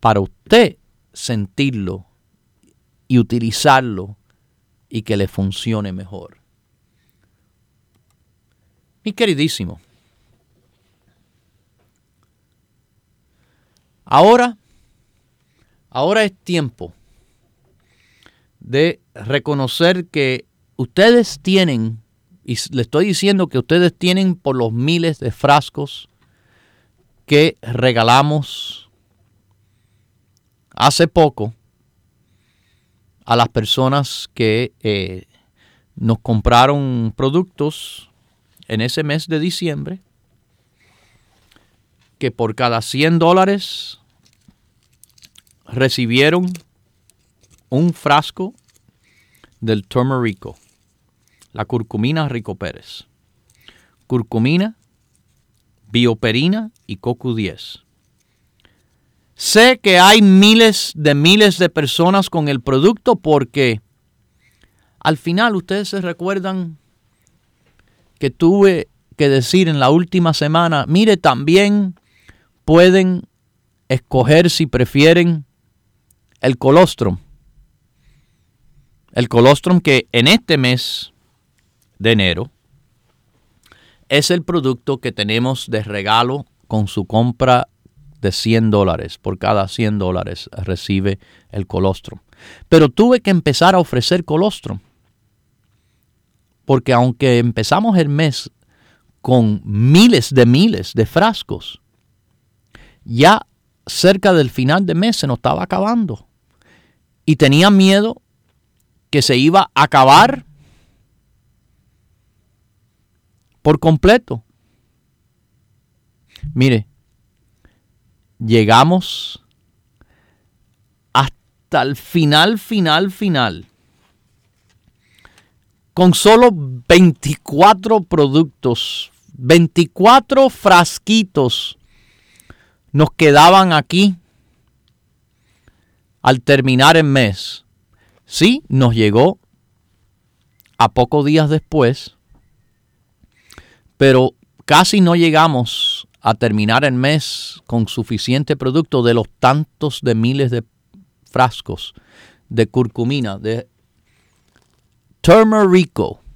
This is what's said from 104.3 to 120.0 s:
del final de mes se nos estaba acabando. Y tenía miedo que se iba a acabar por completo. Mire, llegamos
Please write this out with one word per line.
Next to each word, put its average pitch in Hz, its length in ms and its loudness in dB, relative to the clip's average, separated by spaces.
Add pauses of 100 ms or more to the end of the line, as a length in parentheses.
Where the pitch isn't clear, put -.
del 147 160 2
final 151 360 -2
de 170 100 -4
mes 208 200 -2
se - 120 -6
nos 123 100 -4
estaba 78 260 -4
acabando. 190 640 -4 (1000)
Y 151 120 0
tenía 151 320 4
miedo 196 520 2 (920)
que 143 60 2
se 127 160 0
iba 165 360 2
a 139 100 2
acabar 147 640 4 (3250)
por 151 180 2
completo. 165 640 0 (2000)
Mire, 127 320 0 (1500)
llegamos 117 1000 0 (1700)